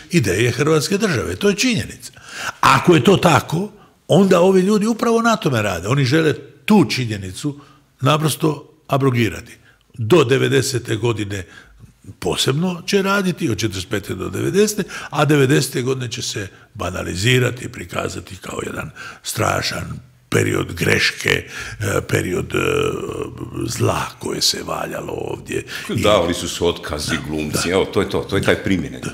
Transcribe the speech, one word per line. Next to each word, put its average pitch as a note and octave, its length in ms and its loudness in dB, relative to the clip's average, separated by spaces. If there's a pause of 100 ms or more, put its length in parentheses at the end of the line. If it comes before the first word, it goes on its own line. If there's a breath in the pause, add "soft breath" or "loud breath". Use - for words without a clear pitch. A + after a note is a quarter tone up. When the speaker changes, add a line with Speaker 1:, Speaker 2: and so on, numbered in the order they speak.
(120)
Speaker 1:
ideje A#2 400 2
Hrvatske D3+ 460 0
države. D3+ 380 -2
To G3+ 140 0
je G3 60 2
činjenica. - 560 -4 (500 loud breath)
Ako C3+ 340 6
je D3+ 80 6
to F#3+ 140 6
tako, E3+ 540 2 (360 soft breath)
onda F#3 340 6
ovi F#3+ 200 6
ljudi G#3 260 2
upravo A3+ 340 2
na A#3 140 4
tome B2+ 260 0
rade. F#2 260 -2
Oni C3+ 180 2
žele D#3 280 2 (320)
tu G#3 200 6
činjenicu G#2+ 720 -6 (420 loud breath)
naprosto D3+ 720 0 (140)
abrogirati. B2 680 0 (360 soft breath)
Do E3+ 300 4
devedesete B2+ 720 2
godine G2+ 500 -2 (760 loud breath)
posebno D#3+ 640 0
će G3+ 160 2
raditi, F#3 480 0
od G#2 80 -2
četrdeset F#2+ 320 -4
pete G2+ 260 -4
do F#2 140 -6
devedesete, F3 540 0 (260 loud breath)
a C#3 160 2
devedesete C#3+ 560 4
godine B2 300 -4
će B2 100 -8
se G2+ 260 -8 (260 loud breath)
banalizirati F#2 920 0
i - 40 -12
prikazati F#2 680 -8
kao - 300 -10
jedan - 240 -8 (340 loud breath)
strašan - 760 -2 (300)
period G1+ 440 0
greške, - 720 0 (360 loud breath)
e, G2+ 220 -2
period, - 440 -2
e, G1+ 120 -6 (1080)
zla - 340 -2 (180)
koje - 220 -6
se - 240 -2
valjalo - 480 -8
ovdje. - 520 -8 (240 loud breath)
I A2 120 -2
Speaker 2:
Davali F#2 320 4
su E2 160 -6
se - 140 -4
otkazi D#2+ 480 -2
Speaker 1:
Da, D#2 160 -2
Speaker 2:
glumci, D2+ 380 -4
Speaker 1:
da. E2+ 60 -2
Speaker 2:
evo, F#2+ 140 2
to - 160 -2
je F2+ 80 -2
to, F2 100 -2
to - 160 -4
je G2 80 0
taj F2+ 120 2
primjer, D2 480 -2
Speaker 1:
Da. - 100 -8